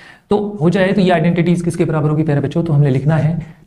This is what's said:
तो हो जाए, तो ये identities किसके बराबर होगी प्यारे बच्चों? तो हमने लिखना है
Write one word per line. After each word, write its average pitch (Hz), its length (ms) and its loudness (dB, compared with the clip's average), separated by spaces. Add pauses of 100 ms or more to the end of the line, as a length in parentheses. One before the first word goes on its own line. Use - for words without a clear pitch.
(300)
तो 208 320 -2
हो 160 80 4
जाए, 190 240 0
तो 196 80 2
ये 180 100 2
identities 175 500 0
किसके 170 240 -2
बराबर 156 240 -2
होगी 151 140 0
प्यारे 143 180 0
बच्चों? 165 220 -2
तो 165 100 -2
हमने 143 160 4
लिखना 139 280 0
है 160 380 -2 (120)